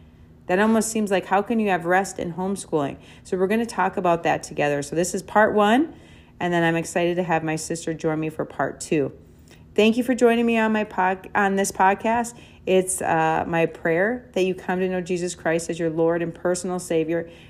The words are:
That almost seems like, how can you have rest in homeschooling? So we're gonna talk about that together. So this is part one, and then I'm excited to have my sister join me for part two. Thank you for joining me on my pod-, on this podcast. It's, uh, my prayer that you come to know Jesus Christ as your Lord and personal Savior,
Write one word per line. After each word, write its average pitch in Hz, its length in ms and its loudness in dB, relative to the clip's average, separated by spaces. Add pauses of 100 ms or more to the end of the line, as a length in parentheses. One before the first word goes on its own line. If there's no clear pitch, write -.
(460)
That 180 140 2
almost 220 320 2
seems 214 180 -2
like, 180 160 0
how 202 160 2
can 226 160 -2
you 214 120 2
have 170 160 -2
rest 190 340 2
in 170 140 -6
homeschooling? 180 640 -4 (260)
So - 120 -4
we're 190 120 2
gonna 226 180 0
talk 190 300 -2
about 175 260 2
that 151 220 -2
together. 147 380 -2
So 139 120 -10
this 180 180 0
is 190 120 -4
part 214 300 2
one, 220 380 4 (460)
and 175 140 -2
then 170 100 2
I'm 165 140 2
excited 170 400 0
to 180 80 0
have 165 180 0
my 160 140 -2
sister 165 360 -6
join 156 280 -2
me 156 80 -4
for 156 160 -6
part - 360 -6
two. 139 320 -2 (640)
Thank 220 220 4
you 247 80 0
for 262 100 0
joining 233 320 4
me 233 100 2
on 220 160 2
my 214 120 0
pod-, 190 500 -2
on 196 220 2
this 196 160 0
podcast. 220 640 0 (300)
It's, 185 380 2
uh, 160 440 0
my 165 200 2
prayer 180 680 -2
that 185 80 2
you 185 120 0
come 185 240 -4
to 185 100 0
know 185 120 -4
Jesus 175 340 -4
Christ 165 340 -2
as 170 120 -6
your 165 100 0
Lord 165 320 0
and 165 100 -4
personal 180 460 -2
Savior, 170 500 -2 (220)